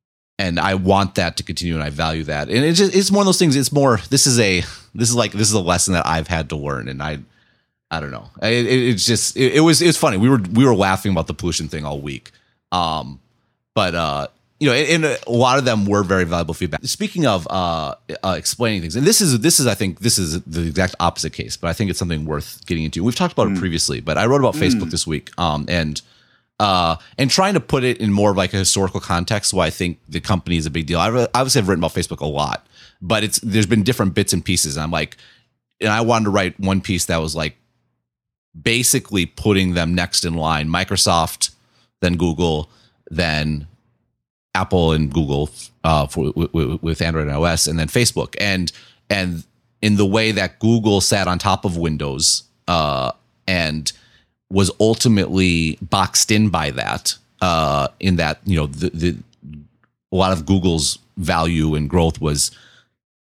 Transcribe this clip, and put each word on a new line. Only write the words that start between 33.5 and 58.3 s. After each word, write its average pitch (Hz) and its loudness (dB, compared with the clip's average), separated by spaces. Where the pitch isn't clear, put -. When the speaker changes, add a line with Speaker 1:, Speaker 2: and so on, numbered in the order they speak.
Speaker 1:
been 107 2
different 101 0
bits 101 0
and 87 -2
pieces, 80 -2
and 78 -4
I'm 82 -6
like, 78 -4
and 107 0
I 107 2
wanted 113 2
to 101 0
write 95 0
one 95 0
piece 90 -2
that 87 0
was, 80 -2
like, 78 -6
basically 117 0
putting 95 0
them 87 0
next 87 -2
in 82 -4
line, 78 -2
Microsoft, 87 0
then 87 2
Google, 80 0
then 76 -2
Apple 92 2
and 78 0
Google, 71 -2
uh, 76 2
for, 78 -4
w-, 82 -2
w-, 80 -2
with 80 -2
Android 80 -2
and 71 -4
I 71 -4
O 78 0
S, 82 0
and 82 -2
then 78 -2
Facebook. - -2
And, 95 -2
and 92 -2
in 104 2
the 101 4
way 110 2
that 98 -2
Google 110 4
sat 95 0
on 90 0
top 98 0
of 87 -2
Windows, 76 -2
uh, 73 0
and 78 -2
was 95 2
ultimately 92 2
boxed - 0
in 107 4
by 80 -2
that, 55 -4
uh, 76 0
in 92 2
that, 78 -2